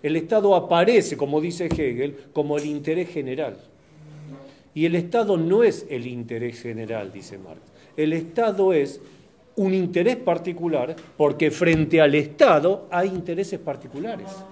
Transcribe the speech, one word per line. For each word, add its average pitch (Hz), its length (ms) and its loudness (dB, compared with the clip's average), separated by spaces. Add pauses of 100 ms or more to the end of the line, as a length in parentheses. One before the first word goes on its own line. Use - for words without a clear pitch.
el 151 140 -2
Estado 196 400 2
aparece, 175 600 4
como 143 240 -2
dice 170 260 -4
Hegel, 143 500 -2 (160)
como 147 260 -2
el 147 80 -4
interés 156 440 -4
general. 131 460 -6 (1160)
Y 156 100 0
el 170 120 2
Estado 196 400 0
no 175 260 2
es - 260 2
el 123 200 -8
interés 117 520 -8
general, 110 520 -8
dice 98 260 -16
Marx. 87 220 -20 (360)
El 156 180 0
Estado 190 580 0
es 143 280 0 (540)
un 190 200 2
interés 185 420 2
particular 170 800 -2 (200)
porque 147 360 2
frente 160 480 2
al 147 160 6
Estado 175 760 4
hay 180 160 0
intereses 180 540 -6
particulares. 165 720 -10 (220)